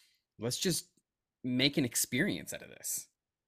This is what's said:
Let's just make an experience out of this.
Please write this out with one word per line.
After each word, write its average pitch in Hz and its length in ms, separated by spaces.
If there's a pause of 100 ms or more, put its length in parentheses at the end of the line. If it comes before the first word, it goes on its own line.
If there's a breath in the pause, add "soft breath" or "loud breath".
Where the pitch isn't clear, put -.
(400 soft breath)
Let's 117 180
just - 320 (540)
make 127 340
an 147 80
experience 123 680
out - 100
of - 60
this. - 380 (400)